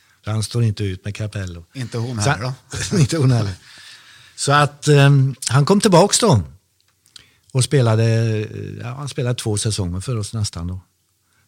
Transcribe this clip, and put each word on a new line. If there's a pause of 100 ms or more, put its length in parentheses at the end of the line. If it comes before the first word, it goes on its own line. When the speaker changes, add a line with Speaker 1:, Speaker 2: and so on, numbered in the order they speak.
(240)
Speaker 1:
För
han
står
inte
ut
med
Capello."
Speaker 2:
Inte
hon
Speaker 1:
Så
Speaker 2:
heller (380)
då?
Speaker 1:
<laughs>
inte
hon
heller. (800)
Så
att,
ehm, (140)
han
kom
tillbaks
då. (1080)
Och
spelade, (760)
ja,
han
spelade
två
säsonger
för
oss
nästan
då. (680)